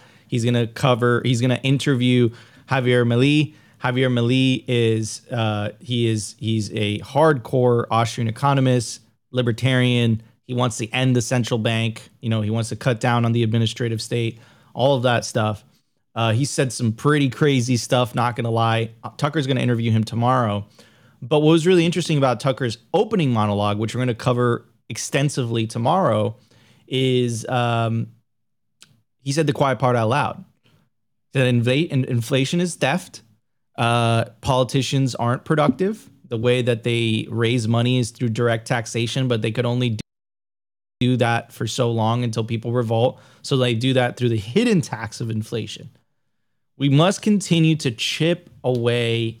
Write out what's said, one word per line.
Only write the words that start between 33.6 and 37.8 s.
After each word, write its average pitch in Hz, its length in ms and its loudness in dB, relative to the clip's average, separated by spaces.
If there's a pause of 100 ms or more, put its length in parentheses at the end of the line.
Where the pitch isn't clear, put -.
Uh, 117 480 2 (160)
politicians 131 760 0
aren't 120 300 -2
productive. 165 640 0 (180)
The 117 100 -6
way 123 240 2
that 120 220 0
they 117 460 0
raise 113 380 0
money 120 320 2